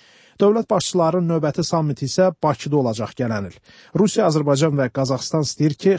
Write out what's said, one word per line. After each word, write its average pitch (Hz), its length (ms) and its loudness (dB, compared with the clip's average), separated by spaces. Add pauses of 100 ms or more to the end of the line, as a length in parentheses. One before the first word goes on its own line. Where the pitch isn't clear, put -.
(380)
Dövlət 214 320 2
başçılarının 170 640 0
növbəti 156 340 -2
sammiti 151 400 -2
isə 185 220 2 (140)
Bakıda 147 360 0
olacaq 113 400 -2
gələn 110 300 -4
il. - 80 -20 (420)
Rusiya, 208 300 2
Azərbaycan 147 500 2
və 131 160 0
Qazaxıstan 135 480 -2
istəyir 147 320 -2
ki, 190 240 2